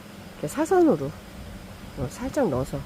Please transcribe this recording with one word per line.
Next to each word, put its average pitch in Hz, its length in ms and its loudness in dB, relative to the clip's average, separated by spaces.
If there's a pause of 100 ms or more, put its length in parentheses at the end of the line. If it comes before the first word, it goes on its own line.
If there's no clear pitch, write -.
(340)
이렇게 - 140 -6
사선으로, 277 640 4 (880)
어, 127 120 -2
살짝 262 400 0
넣어서. 135 360 -2